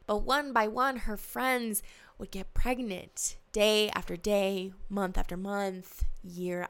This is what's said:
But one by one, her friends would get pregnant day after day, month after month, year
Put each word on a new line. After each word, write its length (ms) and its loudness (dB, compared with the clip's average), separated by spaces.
But 160 0
one 300 0
by 140 4
one, 300 0
her 200 -2
friends 680 -2
would 140 -12
get 220 -10
pregnant 840 0
day 380 6
after 260 -4
day, 580 0
month 280 0
after 200 2
month, 680 -2
year 460 -4